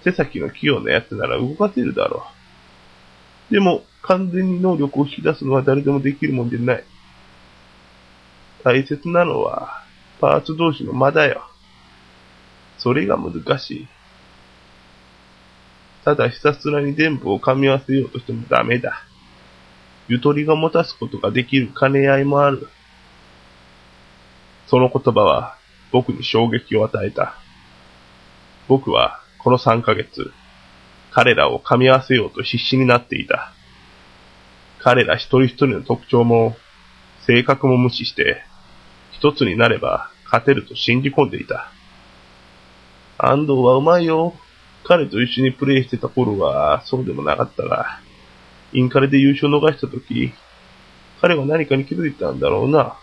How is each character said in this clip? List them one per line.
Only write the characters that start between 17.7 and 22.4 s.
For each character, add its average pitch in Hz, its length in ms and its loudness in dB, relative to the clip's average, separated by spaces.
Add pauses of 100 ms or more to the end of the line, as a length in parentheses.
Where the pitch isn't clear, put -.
わ 135 60 0
せ 135 160 -6
よ 135 120 0
う - 40 -14
と 131 80 -10
し - 60 -12
て 117 80 -10
も 117 160 -8
ダ 120 160 2
メ 120 140 -2
だ。 - 260 -8 (1040)
ゆ 123 100 0
と 147 140 2
り 147 120 -2
が 156 120 2
持 160 120 0
た 165 140 0
す - 160 -8
こ 120 80 -8
と - 120 -12
が 127 120 -2
で 123 140 -2
き 135 160 0
る 117 180 -4
兼 135 140 2
ね 139 160 2
合 139 120 4
い 139 40 0
も 143 180 2